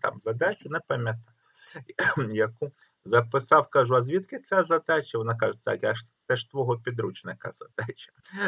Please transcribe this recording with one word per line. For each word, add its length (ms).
там 240
задачу, 440
не 100
пам'ятаю, 560
<clears throat> 140
яку. 400
Записав, 640
кажу: 260
«А 60
звідки 380
ця 240
задача?» 540
Вона 180
каже: 280
«Так, 200
я 100
ж, 120
це 80
ж 140
твого 280
підручника 720
задача». 600